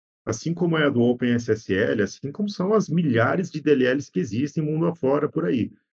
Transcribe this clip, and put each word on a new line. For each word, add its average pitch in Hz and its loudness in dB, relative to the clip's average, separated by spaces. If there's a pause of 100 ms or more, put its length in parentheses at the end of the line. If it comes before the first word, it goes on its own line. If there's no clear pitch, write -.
(260)
Assim 113 -4
como 170 0
é 151 4
a 143 4
do 120 2
Open 123 2
S 117 0
S 107 -2
L, 113 2
assim 139 -8
como 208 -4
são 196 -2
as 220 2
milhares 151 2
de 151 -8
D 147 4
L 131 4
Ls 131 0
que 180 -4
existem 143 -4
mundo 156 -2
afora 147 0
por 160 -4
aí. 139 0 (220)